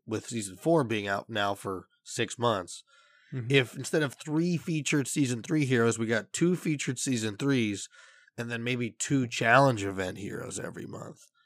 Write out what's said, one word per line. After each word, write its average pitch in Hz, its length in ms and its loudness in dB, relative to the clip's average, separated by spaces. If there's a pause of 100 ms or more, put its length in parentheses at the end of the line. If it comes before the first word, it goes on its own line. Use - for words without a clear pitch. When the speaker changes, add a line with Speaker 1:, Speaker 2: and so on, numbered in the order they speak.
Speaker 1:
with 110 220 -4
season 98 280 -8
four 160 280 2
being 107 240 -2
out 98 200 -2
now 101 260 0
for 95 320 -8 (160)
six - 360 -6
months, 107 440 0 (500)
Speaker 2:
Mm-hmm. 123 180 -6
Speaker 1:
if 135 260 4
instead 151 280 0
of 131 100 -4
three 165 420 -2
featured 143 520 -2
season 123 340 0
three 156 220 0
heroes, 117 340 4
we 113 80 -2
got 110 260 0
two 175 220 2
featured 143 460 -2
season 110 360 -2
threes, 117 520 0 (500)
and 117 100 -6
then 117 140 -6
maybe 120 340 -2
two 135 300 0
challenge 120 560 6
event 95 360 -2
heroes 95 420 -8
every - 260 -10
month. - 320 -12 (280)